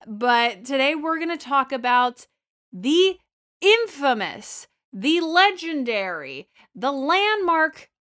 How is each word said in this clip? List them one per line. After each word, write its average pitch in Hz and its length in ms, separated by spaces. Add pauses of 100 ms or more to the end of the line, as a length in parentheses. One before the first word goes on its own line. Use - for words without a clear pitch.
But 233 600
today 269 280
we're 320 240
gonna 330 200
talk 269 340
about 247 540 (460)
the 330 440 (460)
infamous, 285 1040 (260)
the 277 300
legendary, 247 1300 (260)
the 240 180
landmark 339 960 (160)